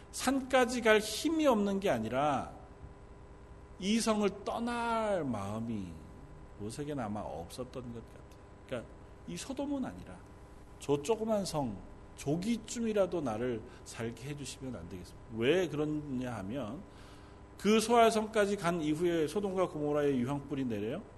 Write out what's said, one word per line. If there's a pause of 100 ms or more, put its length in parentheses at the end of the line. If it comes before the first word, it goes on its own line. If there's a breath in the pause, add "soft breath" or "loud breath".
(120)
산까지
갈
힘이
없는
게
아니라 (1300)
이
성을 (160)
떠날
마음이 (760)
롯에게는
아마
없었던 (220)
것
같아요. (420)
그러니까 (360)
이
소돔은
아니라 (640)
저
조그만
성, (400)
조기쯤이라도
나를 (240 loud breath)
살게
해주시면
안
되겠습니까? (120)
왜
그러냐
하면 (760 loud breath)
그
소알성까지
간
이후에
소돔과
고모라의
유황불이
내려요. (160)